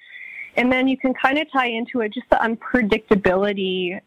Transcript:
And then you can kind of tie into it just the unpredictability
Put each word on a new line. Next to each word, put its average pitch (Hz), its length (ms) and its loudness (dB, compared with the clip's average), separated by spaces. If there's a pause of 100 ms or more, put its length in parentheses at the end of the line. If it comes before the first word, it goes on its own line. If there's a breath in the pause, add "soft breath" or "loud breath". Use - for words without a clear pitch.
(560 loud breath)
And 247 160 2
then 254 160 2
you 262 80 0
can 262 180 0
kind 269 240 2
of 311 140 -2
tie 254 160 0
into 233 320 -4
it 214 140 -2
just - 160 -10
the - 60 4
unpredictability 202 1700 0